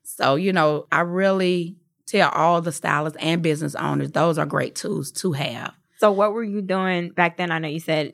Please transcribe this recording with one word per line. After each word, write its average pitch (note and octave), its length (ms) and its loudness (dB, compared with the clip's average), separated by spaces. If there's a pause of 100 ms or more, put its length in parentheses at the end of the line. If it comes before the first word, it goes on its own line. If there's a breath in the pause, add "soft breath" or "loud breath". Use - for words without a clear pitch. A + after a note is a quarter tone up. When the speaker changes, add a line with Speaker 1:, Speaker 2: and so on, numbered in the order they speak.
Speaker 1:
So, - 320 2
you F#3 180 0
know, D3+ 380 2
I D3+ 100 2
really F3+ 760 0 (300)
tell F#3+ 240 4
all E3+ 300 4
the E3 120 -4
stylists D3+ 480 -2
and E3+ 200 0
business D3+ 360 -2
owners, C#3+ 340 -2
those D#3 280 0
are D3 80 0
great C#3+ 280 -2
tools D3+ 380 -6
to F3+ 200 -2
have. B2+ 400 -6 (260)
Speaker 2:
So G#3+ 120 6
what G3+ 220 2
were A#3 100 -6
you G#3 200 -4
doing F#3 480 0
back E3+ 260 0
then? F3 160 -4
I D#3+ 80 -2
know D#3+ 80 -6
you D3+ 120 -6
said, D#3 340 -2